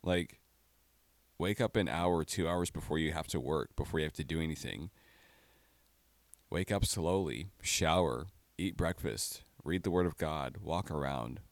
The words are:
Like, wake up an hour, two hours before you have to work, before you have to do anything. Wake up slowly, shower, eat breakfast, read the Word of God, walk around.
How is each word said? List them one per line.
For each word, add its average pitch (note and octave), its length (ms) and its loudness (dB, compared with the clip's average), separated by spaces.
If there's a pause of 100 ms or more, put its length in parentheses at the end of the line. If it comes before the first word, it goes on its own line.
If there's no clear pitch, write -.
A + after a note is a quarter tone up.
Like, F2 360 0 (1000)
wake G2+ 200 0
up A2+ 160 0
an F#2 140 4
hour, E2+ 340 4
two E2 240 0
hours F2 220 2
before - 300 -2
you D#2 120 2
have D#2+ 180 -4
to D2+ 100 0
work, C2 360 -2
before D#2 260 -2
you D#2 40 2
have D2+ 80 -6
to D2+ 100 -6
do D#2 160 -2
anything. D#2+ 520 -4 (1600)
Wake F#2 200 0
up G2+ 140 2
slowly, F2 640 0 (120)
shower, D#2+ 680 2 (280)
eat F#2 220 -2
breakfast, - 640 -2 (220)
read F2+ 180 0
the G2 80 0
Word F2+ 160 4
of D#2+ 100 0
God, D2+ 460 -2
walk F2 300 -2
around. C#2 480 -2 (120)